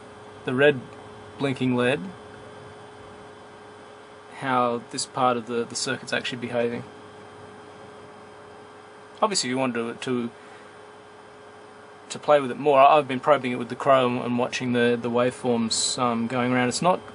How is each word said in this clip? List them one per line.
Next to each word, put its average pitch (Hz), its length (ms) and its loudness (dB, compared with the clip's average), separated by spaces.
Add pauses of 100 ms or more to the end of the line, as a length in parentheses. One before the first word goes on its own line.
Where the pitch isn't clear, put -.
(440)
the 135 80 -4
red 135 300 6 (560)
blinking 131 360 0
led 123 260 2 (2500)
how 123 500 2
this - 160 -6
part 127 320 2
of 110 80 -6
the, 117 180 -2
the 120 100 -10
circuit's - 380 -4
actually 127 240 -2
behaving. 120 480 -2 (2500)
Obviously, 196 260 0
if 123 40 -2
you 127 40 -2
wanted 131 200 0
to, 117 180 -4
to, 120 360 -2 (1800)
to - 80 -10
play 147 200 6
with 135 120 0
it 117 80 -6
more, 139 200 4
I, 143 200 10
I've 135 100 2
been 131 100 -2
probing 131 340 2
it - 60 -2
with 120 120 -6
the 127 40 -8
Crow 131 320 6
and, 123 140 0
and 120 180 0
watching 127 360 -2
the, 120 260 4
the 120 100 -4
waveforms, 120 880 0
um, 117 280 0
going 123 260 0
around. 123 160 4
It's - 140 -2
not 180 180 2 (140)